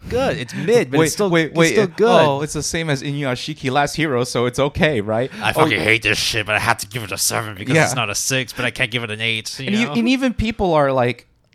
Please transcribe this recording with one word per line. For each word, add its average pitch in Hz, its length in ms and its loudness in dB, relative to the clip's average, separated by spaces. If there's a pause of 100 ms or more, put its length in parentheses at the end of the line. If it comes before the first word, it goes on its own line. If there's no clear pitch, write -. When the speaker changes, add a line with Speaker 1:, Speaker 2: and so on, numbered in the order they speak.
Speaker 1:
good. 233 280 -2
It's 123 160 -10
mid, 180 380 2
but - 80 4
Speaker 2:
Wait, 160 60 6
Speaker 1:
it's 147 80 0
still, 202 180 0
Speaker 2:
wait, 165 160 4
Speaker 1:
it's 143 100 -8
Speaker 2:
wait. 165 140 6
Speaker 1:
still 190 160 4
good. 196 340 4
Speaker 2:
Oh, 143 200 2
it's 151 120 -6
the 151 80 -4
same 165 260 -4
as 139 140 0
Inuyashiki 143 720 -4
Last 143 240 0
Hero, 139 300 0
so 120 200 0
it's 123 140 -2
okay, 147 420 0
right? 110 300 -2 (100)
Speaker 1:
I 107 100 0
Speaker 2:
Oh, - 20 2
Speaker 1:
fucking 151 260 2
hate 110 240 2
this 104 160 2
shit, 110 260 -2
but 104 80 -2
I 104 60 2
have 113 200 2
to - 80 -10
give 123 140 -8
it 98 100 -10
a 95 60 -8
seven 110 380 -4
because 104 180 -4
Speaker 2:
Yeah. 156 120 4
Speaker 1:
it's 101 100 -2
not 113 160 -2
a 101 40 -6
six, 131 380 -4
but 123 100 -6
I 120 60 -2
can't 117 220 -4
give 120 120 -4
it 113 60 -6
an 107 120 -8
eight, 113 360 -4
you 135 100 -10
Speaker 2:
And 208 80 0
e-, 226 100 0
Speaker 1:
know? 147 80 -4
Speaker 2:
and 233 140 0
even 262 280 0
people 208 400 -2
are, 143 160 2
like, 123 380 -2 (260)